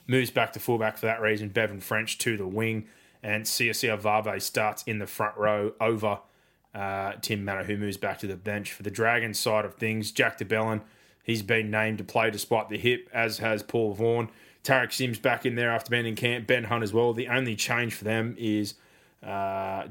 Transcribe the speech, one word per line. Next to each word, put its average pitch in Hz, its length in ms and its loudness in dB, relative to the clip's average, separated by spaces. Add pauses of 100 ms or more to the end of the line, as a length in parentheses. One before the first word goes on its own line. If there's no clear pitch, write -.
moves 123 240 2
back 117 220 2
to 110 80 -10
fullback 110 380 0
for - 80 -2
that 113 160 0
reason. 107 260 2
Bevan 101 320 0
French 110 380 -2
to 113 180 0
the 101 100 -4
wing. 110 380 -2 (380)
And 107 220 -2
Siasia 113 540 0
Vave 104 440 0
starts 107 400 -2
in 110 160 -4
the 101 80 -6
front 107 320 -2
row 104 420 2
over, 110 380 2 (560)
uh, 98 380 -4 (100)
Tim 104 200 -2
Mannah, 98 220 -4
who 104 140 -2
moves 101 180 -4
back 98 220 -4
to - 80 -8
the 95 100 -6
bench. 101 380 -6
For - 80 -16
the 101 80 -6
Dragons 113 480 2
side 107 260 2
of 95 120 -8
things, 110 340 -2
Jack 117 260 2
de - 80 -6
Belin, 110 380 0 (400)
he's 117 200 0
been 110 280 0
named 110 280 0
to 104 60 -8
play 113 260 2
despite 107 380 0
the 107 80 -4
hip, 120 380 2
as 113 240 0
has 110 240 0
Paul 113 320 0
Vaughan. 117 340 2 (340)
Tarek 127 320 4
Sims 123 240 -2
back 120 260 2
in 120 120 0
there 120 140 2
after 117 200 -2
being 117 160 2
in 110 100 -4
camp. 120 300 0
Ben 123 180 4
Hunt 117 180 0
as 104 120 0
well. 117 180 4
The 113 160 -4
only 123 260 0
change 120 400 0
for - 100 -10
them 113 340 0
is, 107 360 0 (480)
uh, 98 680 -4